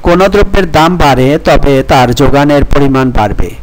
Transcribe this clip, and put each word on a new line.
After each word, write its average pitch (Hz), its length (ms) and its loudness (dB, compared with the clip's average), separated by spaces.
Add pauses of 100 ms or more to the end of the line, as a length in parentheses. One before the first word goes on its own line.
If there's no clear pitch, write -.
কোনো 180 260 0
দ্রব্যের 196 440 0
দাম 160 240 0
বাড়ে 139 420 0
তবে 147 440 2
তার 131 320 0
যোগানের 143 500 2
পরিমাণ 135 460 0
বাড়বে 107 400 -2 (120)